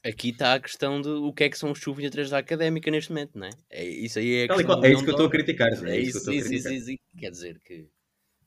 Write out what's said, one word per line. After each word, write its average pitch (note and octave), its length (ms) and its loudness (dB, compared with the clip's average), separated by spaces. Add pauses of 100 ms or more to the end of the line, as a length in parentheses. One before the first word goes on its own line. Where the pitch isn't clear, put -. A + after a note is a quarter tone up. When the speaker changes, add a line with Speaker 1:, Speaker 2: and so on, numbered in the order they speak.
Speaker 1:
Aqui A#2 320 -4
tá B2+ 160 4
a C3+ 80 4
questão C#3+ 400 -4
de C#3+ 80 -4
o D3 240 -2
que D3+ 120 2
é C#3+ 40 4
que - 80 -4
são D3 160 -2
os D3 80 -6
sub-vinte C#3+ 280 -6
e - 20 -2
três C#3+ 180 -4
da C#3 80 -2
Académica D#3+ 540 0
neste D#3 200 -2
momento, D3 280 -6
não F#2 80 -10
é? G2 40 -10 (200)
É, D#2+ 120 -12
isso G#2+ 360 -6
aí A#2+ 160 2
é B2 100 2
a A#2+ 40 -2
Speaker 2:
Tal F#3 80 2
e - 20 4
Speaker 1:
questão F3+ 160 4
Speaker 2:
qual, - 80 2
Speaker 1:
de C3 40 8
Speaker 2:
é C3 40 12
Speaker 1:
não C#3 60 10
Speaker 2:
isso C3+ 80 0
que D3 60 2
eu - 20 0
estou D#3 140 4
a - 40 2
Speaker 1:
tocar. D3+ 140 0
Speaker 2:
criticar, A#2 300 2
Zé, F2 140 -6
é F2+ 80 -2
Speaker 1:
É - 20 2
Speaker 2:
isso B2 260 -2
que - 40 -6
eu C#3+ 60 -2
Speaker 1:
isso, - 0 -
Speaker 2:
estou - 0 -
a - 0 -
Speaker 1:
isso, - 200 -2
isso, - 140 -4
Speaker 2:
criticar. C3 60 -4
Speaker 1:
isso, B2 160 -10
isso. G#2+ 300 -14
Quer G2 100 -10
dizer F2 300 -14
que D#2+ 280 -18 (580)